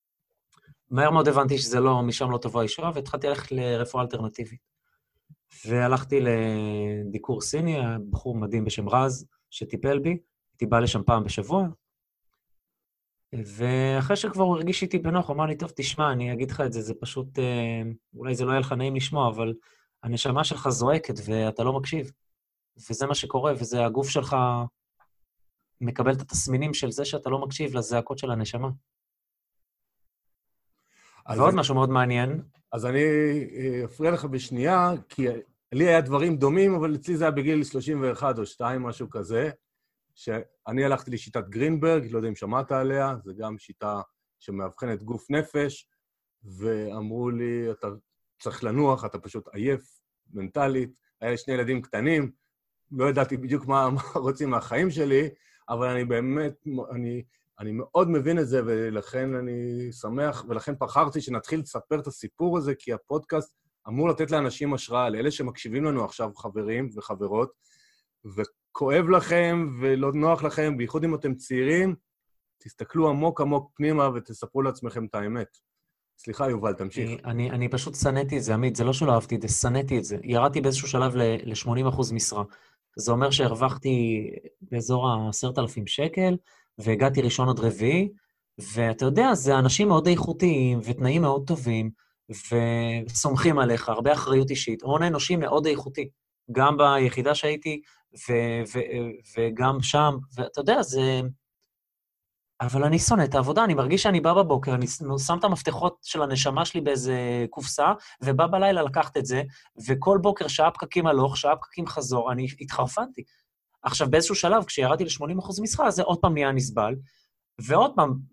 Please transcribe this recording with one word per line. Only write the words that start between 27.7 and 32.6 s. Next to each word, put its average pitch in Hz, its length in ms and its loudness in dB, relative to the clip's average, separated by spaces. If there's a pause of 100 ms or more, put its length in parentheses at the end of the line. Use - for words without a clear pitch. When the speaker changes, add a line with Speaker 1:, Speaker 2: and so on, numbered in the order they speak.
Speaker 1:
לזעקות 120 420 -2
של 131 120 -6
הנשמה." 117 380 -4 (2500)
Speaker 2:
אז 110 120 -4
Speaker 1:
ועוד 151 140 6
Speaker 2:
אני, 185 80 2
Speaker 1:
משהו 135 140 0
מאוד 131 160 4
מעניין. 127 520 2 (300)